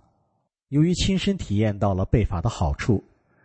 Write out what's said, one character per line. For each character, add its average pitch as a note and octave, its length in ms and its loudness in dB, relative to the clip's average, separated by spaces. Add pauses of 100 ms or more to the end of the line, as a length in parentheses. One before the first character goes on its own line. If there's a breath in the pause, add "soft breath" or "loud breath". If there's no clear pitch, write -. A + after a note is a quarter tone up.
(680)
由 D3 160 2
于 F3 100 2
亲 F#3+ 240 0
身 G3 200 0
体 - 180 -6
验 G#2 220 0
到 G2 180 0
了 F#2+ 100 0
背 G#2 180 2
法 F#2 160 -2
的 A2+ 100 -2
好 D#2 240 -2
处， G2 300 0 (420 soft breath)